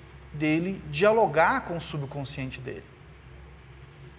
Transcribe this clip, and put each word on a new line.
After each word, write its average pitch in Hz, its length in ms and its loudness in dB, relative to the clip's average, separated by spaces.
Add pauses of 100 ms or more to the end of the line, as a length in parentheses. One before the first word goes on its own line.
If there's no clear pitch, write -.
(340)
dele 165 560 0
dialogar 196 720 4
com 175 160 -6
o 160 40 -6
subconsciente 139 800 -8
dele. 123 240 -10 (1400)